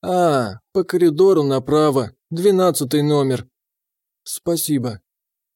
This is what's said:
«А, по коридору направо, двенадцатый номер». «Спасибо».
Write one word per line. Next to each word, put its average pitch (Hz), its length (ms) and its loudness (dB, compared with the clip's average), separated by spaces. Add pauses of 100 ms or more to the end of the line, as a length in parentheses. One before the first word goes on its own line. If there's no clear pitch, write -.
«А, 151 560 0 (140)
по 190 120 -2
коридору 175 600 2
направо, 139 680 0 (180)
двенадцатый 170 720 0
номер». 139 460 0 (760)
«Спасибо». 147 760 -6 (560)